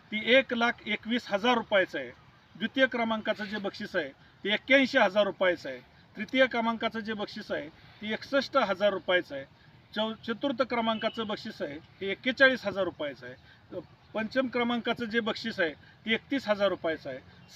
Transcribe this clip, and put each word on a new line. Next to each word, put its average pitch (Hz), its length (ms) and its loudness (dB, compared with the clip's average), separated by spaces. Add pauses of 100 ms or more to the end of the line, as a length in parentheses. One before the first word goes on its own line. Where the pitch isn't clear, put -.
(120)
ती 220 220 2
एक 262 200 4
लाख 233 180 2 (140)
एकवीस 220 420 -2
हजार 202 260 2
रुपयाचं 196 440 2
आहे. 123 120 -8 (460)
द्वितीय 240 300 0
क्रमांकाचं 226 580 -2
जे 208 140 -6
बक्षीस 196 380 -6
आहे, 151 120 -2 (360)
ते 202 80 0
एक्क्याऐंशी 262 460 4
हजार 208 260 4
रुपयाचं 180 440 0
आहे. 127 100 -8 (380)
तृतीय 254 300 2
क्रमांकाचं 226 540 -2
जे 220 120 -6
बक्षीस 208 400 -8
आहे, 147 160 -4
ते - 440 -10
एकसष्ट - 440 0
हजार 202 340 2
रुपयाचं 180 440 0
आहे. 135 100 -8 (500)
चौ-, 220 200 -2 (120)
चतुर्थ 247 360 -2
क्रमांकाचं 226 640 -2
बक्षीस 208 360 -8
आहे, 147 120 -6
हे 185 360 -8
एक्केचाळीस 254 560 2
हजार 190 180 0
रुपयाचं 143 420 -6
आहे. - 300 -18 (580)
पंचम 220 320 0
क्रमांकाचं 240 580 -2
जे 226 160 0
बक्षीस 214 400 -2
आहे, 165 120 2
ते - 420 -6
एकतीस 233 340 -2
हजार 202 200 4
रुपयाचं 160 420 -2
आहे. 131 80 -8 (380)